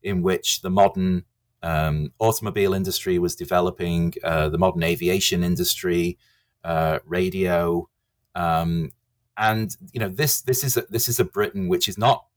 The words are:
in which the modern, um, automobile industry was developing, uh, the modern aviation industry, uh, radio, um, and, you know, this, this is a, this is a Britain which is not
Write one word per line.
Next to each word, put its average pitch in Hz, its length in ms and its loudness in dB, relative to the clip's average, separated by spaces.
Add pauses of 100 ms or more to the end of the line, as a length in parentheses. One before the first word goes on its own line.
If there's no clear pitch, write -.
in 95 180 -2
which - 400 0
the 92 80 -4
modern, 92 560 2 (380)
um, 78 560 0
automobile 104 560 2
industry 92 420 -2
was 87 180 0
developing, 87 800 0 (100)
uh, 78 260 0
the 80 100 -2
modern 90 240 2
aviation 87 600 2
industry, 87 760 0 (440)
uh, 80 420 0
radio, 87 840 -2 (460)
um, 82 560 -2 (440)
and, 110 400 0 (180)
you 120 60 -6
know, 101 100 -2
this, 139 320 -2
this 127 220 -2
is 127 140 0
a, 113 120 0
this 113 180 -2
is 117 120 -4
a 101 60 2
Britain 98 440 -4
which 90 180 0
is 92 100 -8
not 117 280 2 (120)